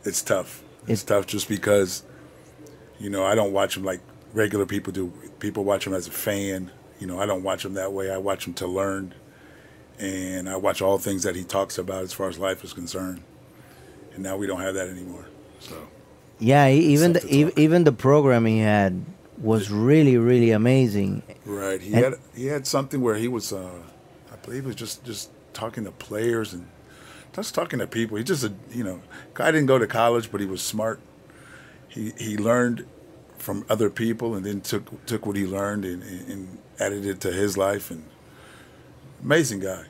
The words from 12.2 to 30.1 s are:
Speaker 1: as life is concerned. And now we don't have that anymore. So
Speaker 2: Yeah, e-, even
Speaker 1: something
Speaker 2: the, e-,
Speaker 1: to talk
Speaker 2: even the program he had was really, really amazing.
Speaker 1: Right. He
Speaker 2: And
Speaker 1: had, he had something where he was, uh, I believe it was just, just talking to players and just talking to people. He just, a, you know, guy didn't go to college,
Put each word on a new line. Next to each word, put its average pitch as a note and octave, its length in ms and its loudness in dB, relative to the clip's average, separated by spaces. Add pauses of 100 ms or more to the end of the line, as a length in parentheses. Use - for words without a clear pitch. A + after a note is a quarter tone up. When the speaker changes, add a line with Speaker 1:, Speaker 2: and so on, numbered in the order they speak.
Speaker 1:
as E2+ 100 -8
life F#2+ 260 -4
is F2 80 -14
concerned. F#2 500 -8 (920)
And F#2+ 80 -10
now F#2+ 160 -6
we G2+ 80 -4
don't F#2 140 -4
have F#2+ 140 -4
that F#2 140 -4
anymore. F2+ 380 -14 (340)
So - 140 -18 (640)
Speaker 2:
Yeah, C3+ 300 6
e-, C3+ 100 8
even D#3+ 360 6
Speaker 1:
something - 160 0
Speaker 2:
the, C3+ 60 4
e-, D3 80 8
Speaker 1:
to E3+ 60 2
talk - 80 0
Speaker 2:
even D#3+ 260 6
the D3 80 8
program C3 540 6
he A2 140 4
had G2+ 440 4 (340)
was A2 320 0
really, C3 460 6
really A#2 340 6
amazing. G#2+ 720 2 (220)
Speaker 1:
Right. G2 360 -4
He F#2+ 140 -8
Speaker 2:
And A#2 100 6
Speaker 1:
had, C3+ 100 0 (200)
he B2 120 -8
had C#3 200 -4
something C#3 340 -2
where A2+ 160 2
he A2+ 120 -2
was, A#2 240 -6
uh, F#2 160 -10 (640)
I A2 120 -20
believe C3 200 -10
it - 20 -8
was A2+ 100 -8
just, A2 280 -12
just - 260 -12 (220)
talking A2+ 320 -8
to F#2 80 -12
players A2+ 600 -2
and F2 140 -14 (680)
just - 220 -8
talking D#3+ 240 -2
to F#2+ 80 -2
people. A2 320 -4
He A#2 60 -4
just, C#3 200 -2
a, G#2 80 -2 (180)
you A#2 140 -6
know, F#2 160 -6 (340)
guy - 160 2
didn't D#3 160 4
go C3 120 6
to A2+ 80 4
college, A#2 460 2